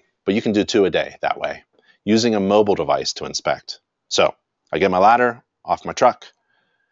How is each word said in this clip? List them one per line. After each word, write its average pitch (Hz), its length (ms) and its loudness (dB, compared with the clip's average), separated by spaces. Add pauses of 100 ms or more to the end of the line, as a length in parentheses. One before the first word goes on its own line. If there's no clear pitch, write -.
(240)
but 98 100 -2
you 113 60 -2
can 110 120 -2
do 98 120 2
two 101 220 2
a 87 40 -2
day 78 300 -4
that - 180 -4
way, 73 260 -10 (380)
using 110 320 0
a 104 60 0
mobile 101 360 2
device 71 380 -2
to 73 120 -12
inspect. - 540 -8 (280)
So - 260 0 (380)
I 78 60 -4
get 95 120 2
my 90 80 0
ladder 120 460 2 (220)
off 90 180 -6
my 85 80 -8
truck, - 400 0 (600)